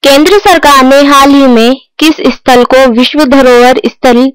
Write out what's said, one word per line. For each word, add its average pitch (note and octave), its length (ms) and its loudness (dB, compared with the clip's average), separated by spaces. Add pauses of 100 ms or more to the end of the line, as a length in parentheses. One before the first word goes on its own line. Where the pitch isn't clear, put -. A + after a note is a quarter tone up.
केंद्र D#4 360 0
सरकार D4 460 0
ने C#4 200 2
हाल C#4+ 260 0
ही C#4 180 2
में A#3+ 280 0 (220)
किस D4+ 180 -2 (180)
स्थल B3 300 -2
को C4 280 0
विश्व C4 340 -2
धरोहर B3+ 600 0
स्थल A#3+ 480 -2